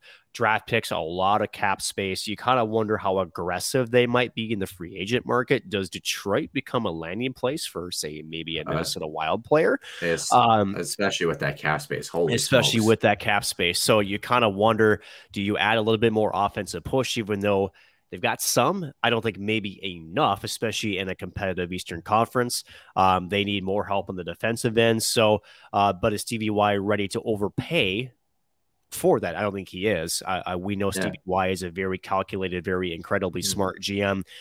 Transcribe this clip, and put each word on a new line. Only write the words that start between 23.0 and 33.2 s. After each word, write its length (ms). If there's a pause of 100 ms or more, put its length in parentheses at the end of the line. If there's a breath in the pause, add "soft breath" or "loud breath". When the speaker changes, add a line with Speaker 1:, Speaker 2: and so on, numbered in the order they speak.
Speaker 1:
they 160
need 180
more 220
help 240
on 80
the 80
defensive 520
end. 240
So, 420 (280 loud breath)
uh, 220
but 180
is 100
Stevie 280
Y 260
ready 320
to 140
overpay 880 (800)
for 300
that? 160
I 40
don't 120
think 160
he 180
is. 400
I, 180
I, 120
we 180
know 120
Speaker 2:
Yeah. 160
Speaker 1:
Stevie 200
Y 280
is 120
a 60
very 280
calculated, 680
very 280
incredibly 500